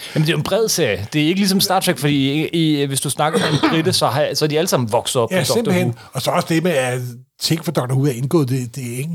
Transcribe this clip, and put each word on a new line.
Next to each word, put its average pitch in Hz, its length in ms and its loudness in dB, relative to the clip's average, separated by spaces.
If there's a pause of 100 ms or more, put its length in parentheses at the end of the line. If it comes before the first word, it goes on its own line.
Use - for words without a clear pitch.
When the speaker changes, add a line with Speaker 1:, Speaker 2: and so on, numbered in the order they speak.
(140)
Speaker 1:
Jamen, 156 120 2
det 165 60 2
er - 20 -2
jo 147 40 -2
en 147 60 -2
bred 214 240 0
serie. 104 440 0
Det - 100 2
er 151 40 2
ikke 190 140 2
ligesom 190 200 2
Star 185 200 2
Trek, 180 180 0
fordi 147 460 2
i, 156 380 2
i, 139 40 0
hvis 135 140 -4
du 143 100 -4
snakker 156 280 0
med 160 100 0
en 156 220 2
brite, 160 220 2
så 147 140 2
har, 135 280 0
så 147 100 -2
er 156 40 2
de 147 100 0
alle 185 100 0
sammen 123 240 0
vokset 120 300 0
op 113 80 0
Speaker 2:
Ja, 185 60 0
Speaker 1:
med 165 80 2
Doctor - 100 0
Speaker 2:
simpelthen. 185 340 2
Speaker 1:
Who. 117 100 -4 (140)
Speaker 2:
Og 139 100 -4
så - 80 -2
også 170 200 0
det 160 120 2
med, 180 100 2
at 127 280 0 (400)
ting 160 240 -2
fra 165 80 -4
Doctor 127 220 -2
Who 135 120 2
er 147 60 2
indgået, 135 360 2
det, 123 280 -2
det 135 160 -8
er 123 60 -8
ikke 151 160 -6